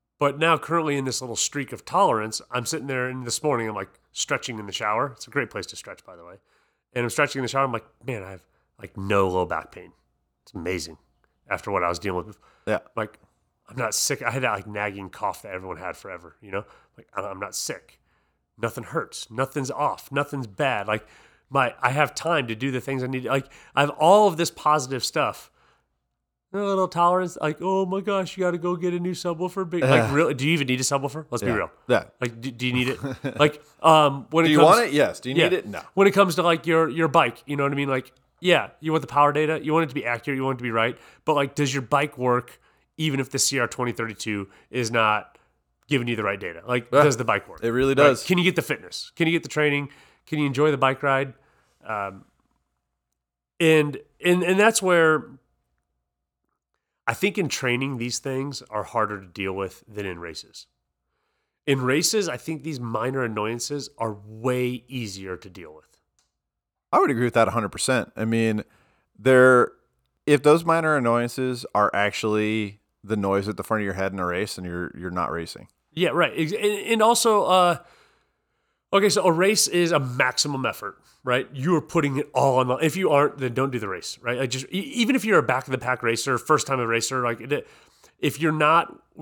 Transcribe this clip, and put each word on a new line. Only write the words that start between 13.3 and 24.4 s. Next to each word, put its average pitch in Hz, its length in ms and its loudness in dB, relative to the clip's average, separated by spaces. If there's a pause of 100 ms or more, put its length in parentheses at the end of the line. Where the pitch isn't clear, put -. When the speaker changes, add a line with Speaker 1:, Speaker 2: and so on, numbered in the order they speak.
Speaker 1:
I'm - 80 -16
not 113 180 -4
sick. - 280 -4
I 120 80 -4
had 127 120 -4
that, 120 100 0
like, 98 140 -6
nagging 101 440 -8
cough 98 320 -6
that 101 100 -14
everyone 92 240 -10
had 87 200 -10
forever, 85 440 -18
you 104 100 -20
know? 101 140 -4 (320)
Like, - 180 -20
I, 101 80 -6
I'm 98 180 -8
not 98 140 -10
sick. - 460 -10 (600)
Nothing 117 240 -4
hurts. - 460 -10
Nothing's 131 400 -6
off. 135 400 -4
Nothing's 139 360 -4
bad. 107 420 -4
Like, 107 180 -2 (440)
my, 131 300 2
I 123 100 2
have 139 240 0
time 156 340 -2
to 113 80 -2
do 131 140 -4
the 127 100 -4
things 131 220 -4
I 127 40 -4
need. 131 180 -6
Like, 135 220 -2 (300)
I 139 60 4
have 147 80 2
all 196 360 8
of 165 100 2
this 165 140 -2